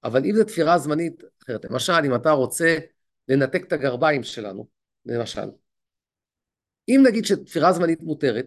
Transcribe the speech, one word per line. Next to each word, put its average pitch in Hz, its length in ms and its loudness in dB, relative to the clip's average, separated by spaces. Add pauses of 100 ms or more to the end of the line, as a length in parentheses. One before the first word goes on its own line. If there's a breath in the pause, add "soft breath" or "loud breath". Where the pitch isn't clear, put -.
אבל 131 220 0
אם 208 100 0
זה 214 100 4
תפירה 170 320 0
זמנית 151 460 -4 (200)
אחרת, 110 220 -10
למשל, 160 400 0
אם 127 100 0
אתה 127 160 2
רוצה 156 460 0 (500)
לנתק 139 400 0
את - 60 -4
הגרביים 139 500 0
שלנו, 104 440 -12 (380)
למשל, 113 440 -6 (1400)
אם 269 180 8
נגיד 220 180 2
שתפירה 175 480 0
זמנית 165 280 0
מותרת, 139 460 -2